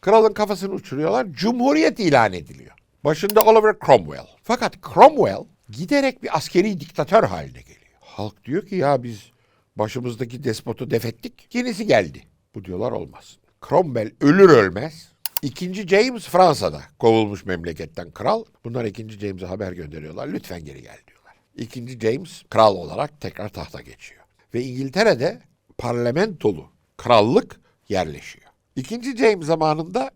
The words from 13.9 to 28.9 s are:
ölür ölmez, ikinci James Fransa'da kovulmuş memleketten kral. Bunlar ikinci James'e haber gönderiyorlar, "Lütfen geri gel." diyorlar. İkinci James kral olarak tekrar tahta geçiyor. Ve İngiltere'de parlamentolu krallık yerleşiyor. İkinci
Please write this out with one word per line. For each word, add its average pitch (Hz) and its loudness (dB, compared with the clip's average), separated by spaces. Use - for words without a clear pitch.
ölür 180 8
ölmez, 113 4
ikinci 180 -8
James 220 2
Fransa'da 113 2
kovulmuş 110 2
memleketten 85 -10
kral. 185 -4
Bunlar 117 -8
ikinci 110 -10
James'e 95 -10
haber 92 -8
gönderiyorlar, 80 -14
"Lütfen 90 -12
geri 69 -20
gel." - -20
diyorlar. - -20
İkinci 120 -14
James 123 -4
kral 107 6
olarak 92 -8
tekrar - -12
tahta 78 -14
geçiyor. - -20
Ve 120 -4
İngiltere'de 135 -2
parlamentolu 120 -2
krallık 120 2
yerleşiyor. 82 -6
İkinci 233 -10